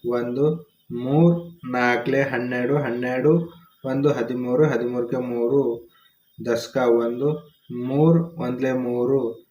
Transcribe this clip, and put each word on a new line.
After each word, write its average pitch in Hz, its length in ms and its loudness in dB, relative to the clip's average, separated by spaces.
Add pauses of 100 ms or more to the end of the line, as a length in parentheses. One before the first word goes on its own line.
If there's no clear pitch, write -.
ಒಂದು, 123 600 -2 (220)
ಮೂರ್ 160 680 2 (120)
ನಾಲ್ಕ್ಲೆ 123 500 0
ಹನ್ನೆರಡು, 123 560 -2
ಹನ್ನೆರಡು 131 760 0 (320)
ಒಂದು 139 240 0
ಹದಿಮೂರು, 123 560 0
ಹದಿಮೂರಕ್ಕೆ 123 520 -2
ಮೂರು 120 720 -2 (640)
ದಶಕ 117 260 -2
ಒಂದು, 123 760 0 (320)
ಮೂರ್ 165 500 4
ಒಂದ್ಲೆ 127 380 -2
ಮೂರು 123 760 -2